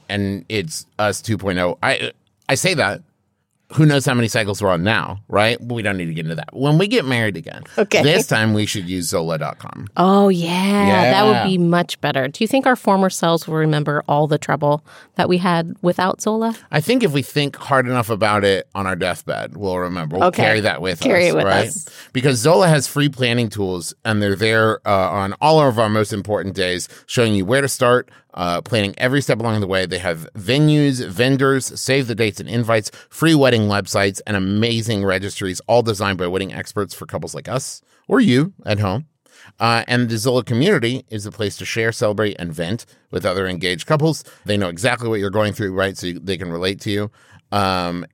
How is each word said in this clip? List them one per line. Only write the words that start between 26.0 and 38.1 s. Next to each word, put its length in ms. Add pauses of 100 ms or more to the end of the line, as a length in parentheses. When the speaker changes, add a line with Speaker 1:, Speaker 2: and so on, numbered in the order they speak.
Speaker 1:
important 420
days, 360 (160)
showing 280
you 120
where 160
to 60
start, 420 (240)
uh, 280
planning 340
every 240
step 200
along 200
the 60
way. 180
They 140
have 340
venues, 760
vendors, 720
save 280
the 80
dates 260
and 80
invites, 420 (200)
free 240
wedding 340
websites, 580
and 120
amazing 640
registries, 600
all 160
designed 340
by 120
wedding 220
experts 440
for 100
couples 300
like 120
us 360 (260)
or 120